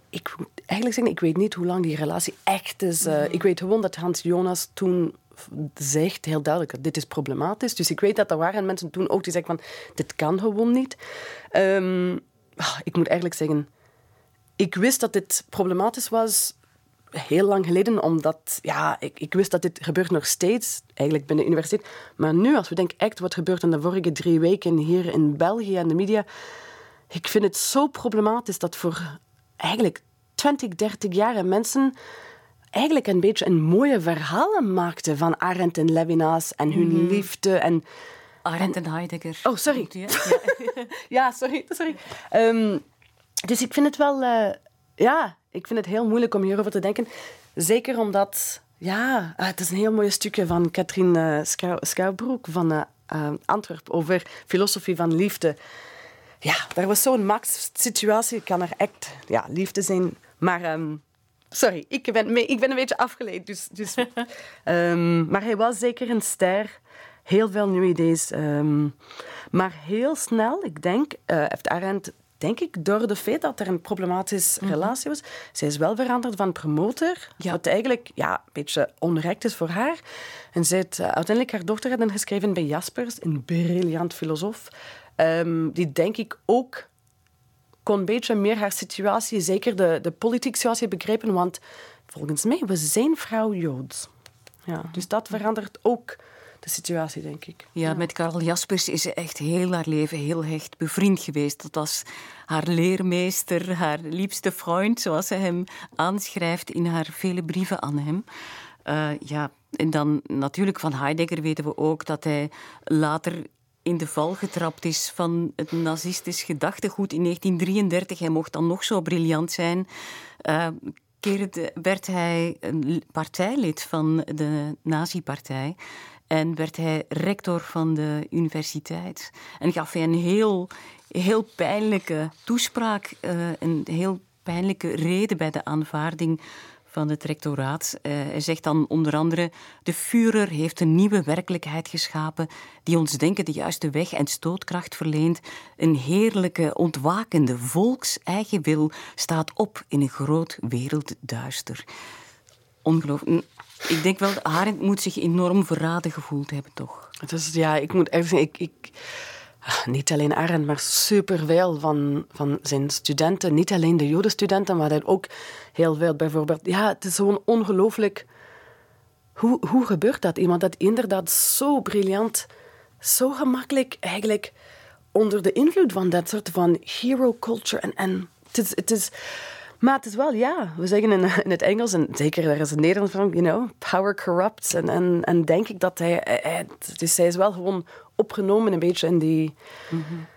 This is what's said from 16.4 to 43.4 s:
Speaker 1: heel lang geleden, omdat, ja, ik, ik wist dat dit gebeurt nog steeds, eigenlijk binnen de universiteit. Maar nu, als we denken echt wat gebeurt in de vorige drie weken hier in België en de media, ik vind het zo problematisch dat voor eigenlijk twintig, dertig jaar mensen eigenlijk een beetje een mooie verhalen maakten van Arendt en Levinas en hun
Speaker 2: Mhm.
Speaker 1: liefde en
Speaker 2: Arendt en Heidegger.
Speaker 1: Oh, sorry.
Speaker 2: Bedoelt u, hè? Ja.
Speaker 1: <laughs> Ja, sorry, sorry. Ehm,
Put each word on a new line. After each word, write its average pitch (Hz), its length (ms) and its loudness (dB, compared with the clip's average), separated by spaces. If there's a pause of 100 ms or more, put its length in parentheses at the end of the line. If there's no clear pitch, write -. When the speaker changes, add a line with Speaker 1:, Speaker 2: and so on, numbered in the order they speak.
Speaker 1:
heel 165 380 2
lang 196 180 4
geleden, 190 380 4
omdat, 160 580 0
ja, 156 380 -2
ik, - 200 -10
ik 156 140 -8
wist 185 180 4
dat 175 100 2
dit 175 200 -2
gebeurt 170 300 0
nog 156 140 2
steeds, - 560 0 (120)
eigenlijk 147 340 0
binnen 151 180 2
de 165 60 2
universiteit. 160 360 0 (280)
Maar 156 180 2
nu, 226 220 6
als 202 140 2
we 170 60 -4
denken 175 220 0
echt 214 220 0
wat 180 140 -4
gebeurt 175 300 -2
in 170 80 4
de 151 100 0
vorige 175 300 0
drie 165 280 2
weken 170 380 4
hier 170 360 2
in 147 240 4
België 196 400 0
en 170 100 0
de 151 80 2
media, 202 300 2 (840)
ik - 200 -8
vind 214 160 4
het 190 140 2
zo 277 300 2
problematisch 220 720 0
dat 170 160 -4
voor 165 420 -4 (380)
eigenlijk 196 460 0 (340)
twintig, 277 400 0
dertig 202 380 -2
jaar 208 320 2
mensen 233 480 2 (760)
eigenlijk 285 380 2
een 185 120 4
beetje 208 260 4
een 170 160 6
mooie 208 400 4
verhalen 185 720 2
maakten 170 440 0
van 165 240 2
Arendt 180 360 0
en 160 160 4
Levinas 165 600 2
en 151 160 0
hun 170 160 4
Speaker 2:
Mhm. 165 200 4
Speaker 1:
liefde 190 500 0
en 165 260 2 (580)
Speaker 2:
Arendt 180 340 -2
en 175 100 -4
Heidegger. 160 580 -8
Speaker 1:
Oh, 247 120 2
sorry. 254 280 0
Speaker 2:
Bedoelt 190 280 -10
u, - 60 2
hè? 605 120 -2 (460)
Ja. 240 100 -8 (120)
Speaker 1:
<laughs> - 120 -18
Ja, 254 220 4
sorry, 262 380 -4
sorry. 320 260 -4 (340)
Ehm, 220 480 4 (680)